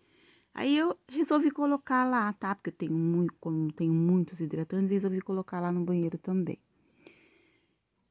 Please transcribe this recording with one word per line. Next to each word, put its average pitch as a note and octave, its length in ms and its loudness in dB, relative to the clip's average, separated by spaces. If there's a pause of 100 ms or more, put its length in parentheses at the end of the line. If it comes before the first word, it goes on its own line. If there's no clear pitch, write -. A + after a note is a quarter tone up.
(540)
Aí C#4 220 0
eu E4 200 0 (120)
resolvi D4 420 2
colocar C#4 540 0
lá, A#3+ 280 0
tá? G3 220 -4
Porque - 160 -6
eu - 40 -18
tenho D#3 200 -4
muito, E3+ 460 2
como D#3+ 320 -2
tenho E3 200 0
muitos E3+ 460 2
hidratantes, E3 540 -2
resolvi F#3+ 280 0
colocar F#3+ 380 -6
lá F3 140 -2
no F3 120 0
banheiro E3+ 320 0
também. F#3 440 -2 (1500)